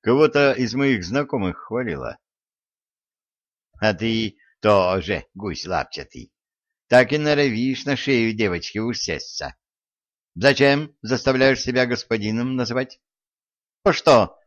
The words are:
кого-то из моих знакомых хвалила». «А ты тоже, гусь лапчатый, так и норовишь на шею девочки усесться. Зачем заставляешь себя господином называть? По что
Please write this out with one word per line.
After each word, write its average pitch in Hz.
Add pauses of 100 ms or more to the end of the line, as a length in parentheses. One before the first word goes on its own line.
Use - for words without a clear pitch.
кого-то 143
из 120
моих 135
знакомых 95
хвалила». 80 (1600)
«А 107
ты 113 (220)
тоже, 95
гусь 92
лапчатый, 69 (560)
так 127
и 151
норовишь 135
на 139
шею 117
девочки 101
усесться. 87 (760)
Зачем 139
заставляешь 131
себя 127
господином 117
называть? 123 (840)
По 185
что -